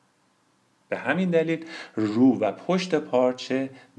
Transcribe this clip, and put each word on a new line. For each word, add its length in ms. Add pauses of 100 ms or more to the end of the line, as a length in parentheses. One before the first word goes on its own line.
(880)
به 80
همین 320
دلیل 360 (300)
رو 440
و 120
پشت 440
پارچه 720 (300)